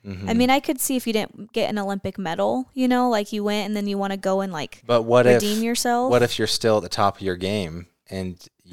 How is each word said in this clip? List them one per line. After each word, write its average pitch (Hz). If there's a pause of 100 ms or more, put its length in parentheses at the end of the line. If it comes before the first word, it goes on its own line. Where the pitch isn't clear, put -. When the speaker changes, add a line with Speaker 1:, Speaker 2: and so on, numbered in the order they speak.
Speaker 1:
I 101
Speaker 2:
Mm-hmm. 98
Speaker 1:
mean, 247
I 269
could 277
see -
if 247
you 226
didn't 208
get 226
an 214
Olympic 196
medal, 202
you 254
know, 247
like, 208
you 208
went 208
and 208
then 202
you 202
wanna 196
go 190
and, 196
like, 151
Speaker 2:
But 117
what 120
if, 123
Speaker 1:
redeem 214
yourself. 240
Speaker 2:
what 123
if -
you're 110
still 110
at 98
the 87
top 101
of -
your 95
game 90 (220)
and 92 (360)